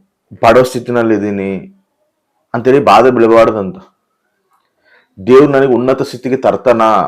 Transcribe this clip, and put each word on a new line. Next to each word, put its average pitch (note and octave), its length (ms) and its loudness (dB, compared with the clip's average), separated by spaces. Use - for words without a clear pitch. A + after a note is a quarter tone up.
ಬಡವ A#2+ 200 4
ಸ್ಥಿತಿನಲ್ಲಿ A#2+ 520 -4
ಇದೀನಿ" G2 680 -8
ಅಂತೇಳಿ B2+ 300 0
ಬಾಧೆ A2 260 4
ಬೀಳಬಾರ್ದಂತ. A2+ 680 0
ದೇವ್ರು C3 220 6
ನನಗೆ C3+ 260 0
ಉನ್ನತ C3 280 -2
ಸ್ಥಿತಿಗೆ C3 340 -8
ತರ್ತಾನ, A2+ 460 -2